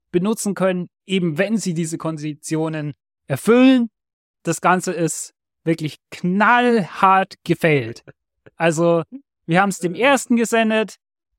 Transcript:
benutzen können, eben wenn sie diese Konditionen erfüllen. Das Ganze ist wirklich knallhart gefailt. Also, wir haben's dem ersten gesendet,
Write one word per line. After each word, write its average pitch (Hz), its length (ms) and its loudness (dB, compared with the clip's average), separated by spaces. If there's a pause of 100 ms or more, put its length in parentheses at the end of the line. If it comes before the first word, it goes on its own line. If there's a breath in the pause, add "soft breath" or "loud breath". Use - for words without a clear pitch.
(120)
benutzen 202 440 -2
können, 180 320 -2 (180)
eben 175 320 -2
wenn 202 200 0
sie 185 160 -4
diese 160 240 -6
Konditionen 156 960 -6 (340)
erfüllen. 240 640 4 (540)
Das - 180 -4
Ganze 180 300 2
ist 165 420 -4 (300)
wirklich 160 340 -4 (120)
knallhart 202 1300 2
gefailt. 143 600 0 (520)
Also, 165 480 2 (420)
wir 170 160 2
haben's 196 180 -2
dem 180 140 -4
ersten 247 420 0
gesendet, 220 600 0 (440)